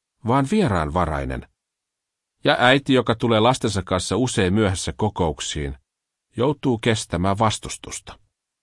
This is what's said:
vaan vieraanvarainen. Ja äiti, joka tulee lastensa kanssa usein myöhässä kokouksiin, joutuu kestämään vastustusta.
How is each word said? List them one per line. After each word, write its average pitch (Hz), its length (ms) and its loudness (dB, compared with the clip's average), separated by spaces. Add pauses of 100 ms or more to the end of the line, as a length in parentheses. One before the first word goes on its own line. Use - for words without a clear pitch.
(260)
vaan 135 240 2
vieraanvarainen. 85 960 0 (960)
Ja 143 140 4
äiti, 135 360 4
joka 120 200 2
tulee 113 260 2
lastensa 110 420 2
kanssa 92 340 -2
usein 107 380 0
myöhässä 95 420 0
kokouksiin, 78 840 -4 (580)
joutuu 127 420 -2
kestämään 98 600 -2
vastustusta. - 800 -4 (440)